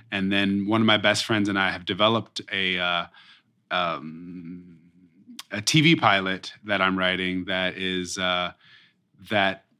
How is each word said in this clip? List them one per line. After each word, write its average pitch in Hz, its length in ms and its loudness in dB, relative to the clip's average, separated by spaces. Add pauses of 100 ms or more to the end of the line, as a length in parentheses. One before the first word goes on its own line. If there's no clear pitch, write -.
(120)
And 98 200 -2
then 98 360 0
one 113 140 2
of 110 60 4
my 107 100 6
best 104 260 2
friends 104 240 0
and 101 100 -2
I 95 140 0
have 87 140 -8
developed 104 560 0 (100)
a, 95 260 -2
uh, 87 280 -2 (680)
um, 87 1040 -6 (760)
a 104 100 -6
T 156 200 2
V 165 140 6
pilot 98 580 2 (120)
that 101 160 0
I'm 95 160 2
writing 92 480 0
that 92 320 -2
is, 92 400 -4
uh, 90 340 -2 (800)
that 98 360 0 (140)